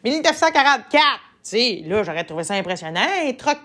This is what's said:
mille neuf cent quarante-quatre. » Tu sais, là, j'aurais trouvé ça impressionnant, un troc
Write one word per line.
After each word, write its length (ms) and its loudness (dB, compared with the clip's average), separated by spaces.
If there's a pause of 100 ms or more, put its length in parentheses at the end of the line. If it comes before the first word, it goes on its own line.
mille 160 0
neuf 160 2
cent 140 2
quarante-quatre. » 680 2 (240)
Tu 60 -16
sais, 360 0
là, 180 0
j'aurais 200 -4
trouvé 220 -6
ça 80 -6
impressionnant, 480 -4 (260)
un 60 -4
troc 320 -2